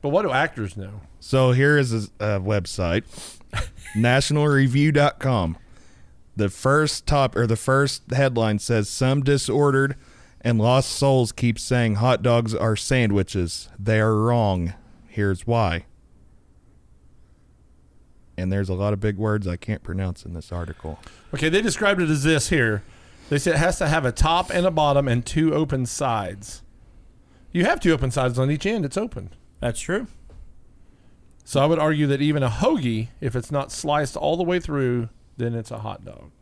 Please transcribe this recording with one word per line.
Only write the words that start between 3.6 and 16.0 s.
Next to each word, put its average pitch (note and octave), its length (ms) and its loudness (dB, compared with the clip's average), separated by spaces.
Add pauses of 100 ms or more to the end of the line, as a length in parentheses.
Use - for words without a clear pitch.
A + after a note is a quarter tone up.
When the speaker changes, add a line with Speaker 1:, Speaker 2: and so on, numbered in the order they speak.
Speaker 2:
national C3+ 520 2
review C#3 440 4
dot C#3+ 280 2
com. G2 380 0 (800)
The G2+ 140 0
first C#3+ 560 0
top, C#3 300 0
or A#2 120 2
the A2 100 0
first C3+ 540 -2
headline A#2 480 2
says, A2 280 0
"Some C3+ 360 0
disordered C#3 720 2 (440)
and A#2 200 2
lost B2 320 2
souls C3 420 2
keep A#2+ 260 -2
saying A#2 360 0
hot A#2 280 2
dogs A#2 320 2
are G#2+ 220 0
sandwiches. G2+ 920 0 (100)
They G#2+ 220 2
are A2 160 4
wrong. G#2+ 580 0 (340)
Here's G2 380 -2
why." G#2 400 0 (2500)